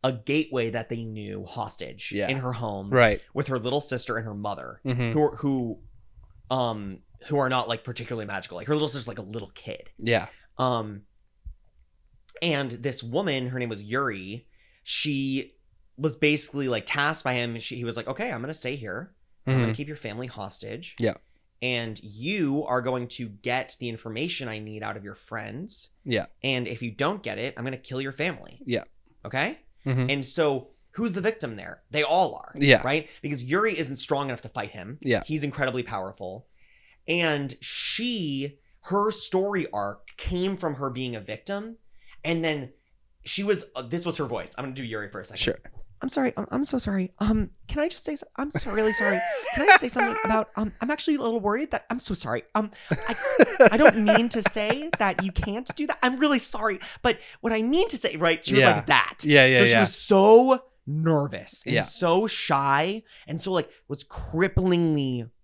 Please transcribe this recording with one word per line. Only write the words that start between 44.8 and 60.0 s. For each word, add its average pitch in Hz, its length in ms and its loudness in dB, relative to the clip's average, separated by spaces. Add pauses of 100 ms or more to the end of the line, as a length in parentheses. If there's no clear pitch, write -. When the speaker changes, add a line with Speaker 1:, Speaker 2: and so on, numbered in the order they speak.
Speaker 1:
Yuri 107 260 -6
for 98 100 -10
a 95 40 -12
second. 104 180 -14
Speaker 2:
Sure. - 160 0 (440)
Speaker 1:
"I'm 269 80 -4
sorry. 262 260 0
I'm, 214 140 -6
I'm 269 140 -2
so 277 140 -4
sorry. 190 320 -2 (100)
Um, 220 300 0 (160)
can - 140 -4
I 311 80 0
just - 160 -8
say, 311 100 -4
so-, - 120 -10 (100)
I'm 285 140 -6
so 262 220 -4
really 220 200 2
sorry. - 260 2 (360)
Can 285 80 0
I 311 40 4
just 381 140 10
say 254 80 -2
something - 320 0
Speaker 2:
<laughs> - 40 -4
Speaker 1:
about, 220 320 2
um, 208 240 -2
I'm 240 100 -2
actually 302 260 0
a 262 60 -2
little 226 180 0
worried 214 300 0
that, - 200 -4
I'm 240 80 -4
so - 160 -4
sorry. 120 280 -4 (120)
Um, 214 160 0 (200)
I, - 240 -2 (580)
I 220 40 2
don't 226 280 8
mean 214 240 6
to 220 140 -2
say 240 560 0
that 196 260 0
you 190 80 -4
can't 208 420 -4
do 294 120 -4
that. - 160 -4
I'm 247 160 2
really 285 200 4
sorry. 208 400 -2 (240)
But 233 160 2 (220)
what 226 120 -2
I 220 100 0
mean 330 260 2
to - 80 -4
say," - 200 -2
right? 165 280 2
She 135 100 0
was 131 80 8
Speaker 2:
Yeah. 120 140 8
Speaker 1:
like 104 100 -4
that. 120 380 4
Speaker 2:
Yeah, 143 220 10
yeah, 131 140 8
Speaker 1:
So 120 40 10
she 117 80 8
Speaker 2:
yeah. 113 80 8
Speaker 1:
was 107 160 4
so 226 640 8 (240)